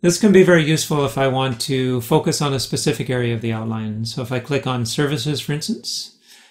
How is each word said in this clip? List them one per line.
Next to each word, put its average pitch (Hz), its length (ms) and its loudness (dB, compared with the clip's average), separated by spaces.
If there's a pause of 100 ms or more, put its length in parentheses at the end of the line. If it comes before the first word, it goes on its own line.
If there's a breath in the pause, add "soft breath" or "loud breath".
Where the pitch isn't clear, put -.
This 175 180 2
can 208 140 6
be 185 120 10
very 165 200 6
useful 151 400 0
if 131 140 -2
I 135 100 2
want 131 340 -2
to 127 400 -2
focus 156 380 0
on 143 140 0
a 127 60 -2
specific 135 500 -4
area 120 240 0
of 110 60 -4
the 117 120 -2
outline. 110 520 -6
So 117 180 -6
if 123 80 -8
I 127 80 -2
click 127 280 -4
on 123 200 -2
services, 147 540 -2
for - 120 -6
instance, - 640 -8 (340 soft breath)